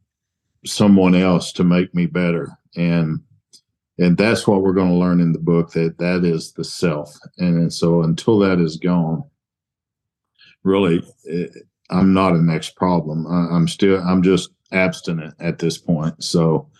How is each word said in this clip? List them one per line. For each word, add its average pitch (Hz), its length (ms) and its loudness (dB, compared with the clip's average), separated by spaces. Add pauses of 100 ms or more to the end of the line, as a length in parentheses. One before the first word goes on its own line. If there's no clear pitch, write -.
(680)
someone 95 480 4
else 90 380 0
to 90 120 -2
make 90 300 0
me 87 100 0
better. 85 540 -4 (180)
And, 85 440 -2 (760)
and 87 180 4
that's 110 300 0
what 98 160 2
we're 95 120 2
gonna 92 200 2
learn 87 260 2
in 85 120 2
the 78 60 -2
book, 82 340 0
that 82 260 -4
that 90 260 -2
is 82 280 -2
the 80 120 -10
self. 73 500 -4 (240)
And, 87 180 0
and 85 160 0
so 85 300 0
until 82 380 0
that 95 200 2
is 80 160 -2
gone, 82 480 -2 (1400)
really, 95 380 2 (280)
eh, 85 160 -6 (440)
I'm 95 220 2
not 95 220 4
an 82 160 2
ex-problem. 80 760 -4
I, 85 280 -2
I'm 85 140 2
still, 95 320 0
I'm 92 220 0
just 90 280 2 (200)
abstinent 85 680 -4
at 85 200 -6
this 82 180 -4
point. 80 440 -4
So 80 460 0 (120)